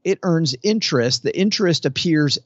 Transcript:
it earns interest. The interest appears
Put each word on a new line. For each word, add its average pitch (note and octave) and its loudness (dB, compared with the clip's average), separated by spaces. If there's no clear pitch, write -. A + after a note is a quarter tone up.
it F#3 -2
earns E3 0
interest. D3 0
The - -2
interest F#3+ 0
appears D3+ 0